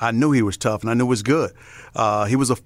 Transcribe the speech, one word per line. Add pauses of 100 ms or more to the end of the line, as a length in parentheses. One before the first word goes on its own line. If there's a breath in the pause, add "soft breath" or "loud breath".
I
knew
he
was
tough,
and
I
knew
he
was
good. (460 loud breath)
Uh,
he
was
a